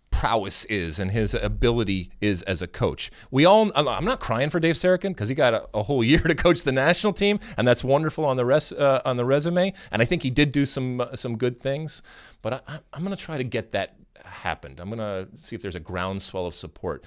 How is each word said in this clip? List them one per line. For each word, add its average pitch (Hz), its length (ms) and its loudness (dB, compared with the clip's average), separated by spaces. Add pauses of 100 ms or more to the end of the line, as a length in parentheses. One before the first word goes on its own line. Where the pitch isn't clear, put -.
prowess 107 560 0
is 90 340 -4
and 95 120 -2
his 107 220 0
ability 104 800 0 (100)
is 101 220 0
as 90 180 -4
a 90 60 -8
coach. - 440 -4 (180)
We 135 160 4
all, 208 300 6
I'm 135 300 0
not 254 140 -2
crying 127 300 0
for 175 100 -2
Dave 160 160 2
Sarakin 185 420 0
'cause 104 120 -4
he 131 60 -2
got 127 180 4
a, 107 200 -2
a 107 100 0
whole 131 200 2
<laughs> 117 80 4
year 156 100 6
to 165 140 2
coach 170 280 4
the 139 80 0
national 160 420 2
team, 202 260 2 (180)
and 120 100 4
that's 120 160 4
wonderful 147 420 2
on 131 120 2
the 123 80 2
res-, 139 260 2
uh, 139 340 2
on 127 120 0
the 120 80 0
resume. 170 480 2 (180)
And - 100 0
I 170 40 4
think - 180 -2
he 131 60 0
did 143 220 2
do 143 140 2
some, 127 360 -4
uh, 120 140 -6
some 117 220 -6
good 123 220 -2
things. 147 420 -6 (400)
But 113 120 -6
I, 131 140 -8
I, 147 120 -14 (140)
I'm 151 100 -8
gonna 196 120 -4
try 165 220 -10
to 127 60 -4
get 113 300 -6
that 98 220 -4 (280)
happened. 76 580 -10
I'm 90 80 -10
gonna 104 460 -6
see - 200 -14
if - 60 -10
there's 95 140 -8
a 90 40 -8
groundswell 92 680 -6
of 82 80 -8
support 80 520 -8